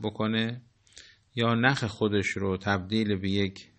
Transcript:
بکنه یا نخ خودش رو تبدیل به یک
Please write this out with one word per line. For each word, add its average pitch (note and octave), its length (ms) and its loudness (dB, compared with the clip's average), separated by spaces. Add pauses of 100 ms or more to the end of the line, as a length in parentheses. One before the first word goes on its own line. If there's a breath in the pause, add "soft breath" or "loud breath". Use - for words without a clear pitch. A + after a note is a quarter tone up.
بکنه A2 600 -2 (720 loud breath)
یا A#2 200 2
نخ B2+ 300 2
خودش G#2 440 2
رو F#2+ 280 -2
تبدیل G2+ 600 0
به F#2+ 140 -2
یک G2 380 -2 (100)